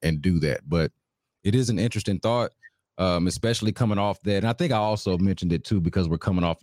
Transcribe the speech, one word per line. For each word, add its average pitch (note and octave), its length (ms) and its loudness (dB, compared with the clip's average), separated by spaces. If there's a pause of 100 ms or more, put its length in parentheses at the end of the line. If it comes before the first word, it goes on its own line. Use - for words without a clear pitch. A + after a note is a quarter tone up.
and D#2 180 0
do F2+ 160 2
that. D2 320 -2
But D#2+ 220 0 (520)
it G2+ 120 2
is B2 160 2
an G2+ 80 0
interesting G2+ 400 -2
thought, A2+ 320 0 (480)
um, F2+ 260 2
especially G#2+ 460 -2
coming G#2+ 260 0
off G2+ 240 -2
that. G2+ 160 0
And G2 100 0
I A#2+ 60 2
think E3 180 -2
I A2+ 60 2
also G#2+ 400 0
mentioned F2+ 340 0
it E2 120 0
too, G2+ 180 0
because E2+ 260 0
we're D#2+ 120 0
coming F#2 240 0
off E2+ 200 0